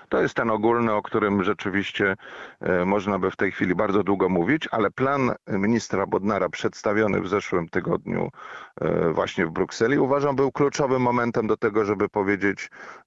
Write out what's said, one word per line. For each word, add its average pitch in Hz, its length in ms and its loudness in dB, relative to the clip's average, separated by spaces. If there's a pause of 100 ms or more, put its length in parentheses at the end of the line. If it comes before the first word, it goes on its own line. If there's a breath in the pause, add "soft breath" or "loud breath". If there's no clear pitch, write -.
to - 120 2
jest 147 120 0
ten 117 160 0
ogólny, 113 440 2
o 104 80 0
którym 101 420 2
rzeczywiście, 98 720 0 (440 loud breath)
e, 90 260 2
można 98 340 2
by 92 120 0
w - 40 -8
tej 98 160 0
chwili 92 240 0
bardzo 98 280 2
długo 92 260 2
mówić, 92 420 0
ale 104 200 0
plan 135 400 0 (160)
ministra 104 600 0
Bodnara 95 420 0
przedstawiony 101 720 0
w 92 60 -4
zeszłym 90 420 -2
tygodniu, 90 600 -2 (520 loud breath)
e, 82 320 0
właśnie 90 320 -2
w 82 60 -2
Brukseli, 113 480 0
uważam, 139 360 2
był 135 160 2
kluczowym 135 500 2
momentem 120 460 0
do 107 100 2
tego, 107 280 2
żeby 101 240 0
powiedzieć, 98 600 0 (380 loud breath)